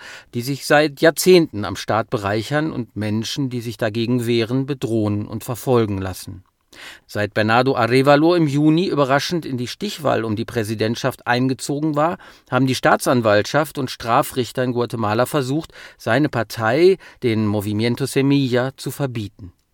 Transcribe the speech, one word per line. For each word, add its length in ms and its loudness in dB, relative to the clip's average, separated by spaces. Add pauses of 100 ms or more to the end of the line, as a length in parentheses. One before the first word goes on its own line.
(340)
die 80 -4
sich 240 -6
seit 340 2
Jahrzehnten 640 4
am 120 -4
Staat 340 -2
bereichern 600 -2
und 240 -8
Menschen, 520 -4
die 120 -6
sich 160 -10
dagegen 500 -2
wehren, 400 0
bedrohen 220 -6
bedrohen 380 0
und 180 -10
verfolgen 540 0
lassen. 460 -10 (640)
Seit 280 -4
Bernardo 420 2
Arévalo 600 4
im 100 2
Juni 400 2
überraschend 600 0
in 100 -6
die 100 -6
Stichwahl 560 -4
um 140 -4
die 80 -4
Präsidentschaft 840 -4
eingezogen 720 0
war, 220 0 (320)
haben 160 4
die 80 2
Staatsanwaltschaft 1040 2
und 120 -4
Strafrichter 720 -2
in 100 -2
Guatemala 540 -2
versucht, 460 -4 (240)
seine 320 0
Partei, 680 2 (240)
den 240 2
Movimiento 600 -2
Semilla, 680 0
zu 140 -10
verbieten. 600 -8 (220)